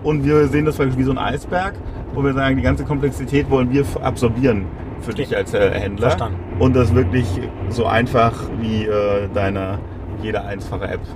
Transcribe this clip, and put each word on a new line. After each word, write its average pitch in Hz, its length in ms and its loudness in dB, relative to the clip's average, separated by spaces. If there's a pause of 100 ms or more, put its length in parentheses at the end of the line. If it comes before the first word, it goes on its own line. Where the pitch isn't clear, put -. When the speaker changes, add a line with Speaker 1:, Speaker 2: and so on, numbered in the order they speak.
Speaker 1:
Und 151 220 0
wir 151 220 6
sehen 147 180 2
das 151 140 0
wirklich 131 180 2
wie 131 60 2
so 135 80 2
ein 127 80 0
Eisberg, 180 560 -4 (400)
wo 139 80 -2
wir 139 100 2
sagen, 135 240 2
die 127 60 0
ganze 131 220 2
Komplexität 139 680 0
wollen 127 200 4
wir 139 100 4
f-, - 160 -2
absorbieren 117 680 2 (360)
für 120 100 -8
Speaker 2:
Okay. 120 120 -4
Speaker 1:
dich 117 140 -2
als, 98 160 -2
äh, 101 160 4 (100)
Händler. 98 300 -2
Speaker 2:
Verstanden. 117 300 -2 (200)
Speaker 1:
Und 127 160 6
das 123 200 4
wirklich 127 320 2 (420)
so 110 160 -2
einfach 117 480 4 (260)
wie, 110 260 -2
äh, 101 480 0
deine, 98 440 -2 (460)
jede 107 200 -4
einfache 98 440 -6
App 95 140 -6 (140)